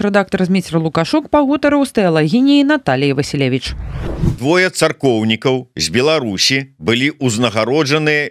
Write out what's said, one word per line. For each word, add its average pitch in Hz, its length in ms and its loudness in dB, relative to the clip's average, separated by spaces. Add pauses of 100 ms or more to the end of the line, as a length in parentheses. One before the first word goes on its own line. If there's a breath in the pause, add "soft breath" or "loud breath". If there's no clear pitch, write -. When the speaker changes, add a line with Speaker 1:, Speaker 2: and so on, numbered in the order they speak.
Speaker 1:
рэдактар 196 400 0
Зміцер 175 320 -2
Лукашук 165 560 -2
пагутарыў 285 560 2
з - 80 -8
тэалагіняй 202 640 2
Наталіяй 139 560 0
Васілевіч. 135 560 -2 (640)
Speaker 2:
Двое 180 320 0
царкоўнікаў 127 1040 0
з 80 160 -6
Беларусі 135 880 -2
былі 123 400 -2
ўзнагароджаныя 131 1120 0